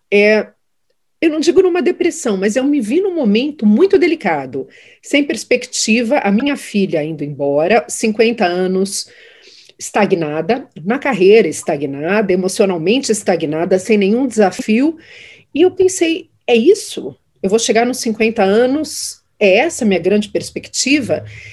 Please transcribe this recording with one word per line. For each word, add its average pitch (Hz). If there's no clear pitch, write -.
é, 208
eu 320
não 311
digo 311
numa 359
depressão, 302
mas 196
eu 262
me 294
vi 240
num 381
momento 254
muito 320
delicado, 151
sem 285
perspectiva, 226
a 202
minha 262
filha 175
indo 151
embora, 147
cinquenta 226
anos, 185
estagnada, 170
na 240
carreira 202
estagnada, 156
emocionalmente 190
estagnada, 170
sem 208
nenhum 220
desafio. 220
E 277
eu 370
pensei, 349
"É 240
isso? 233
Eu 196
vou 214
chegar 226
nos 247
cinquenta 226
anos? 254
É 190
essa 277
a -
minha 190
grande 202
perspectiva?" -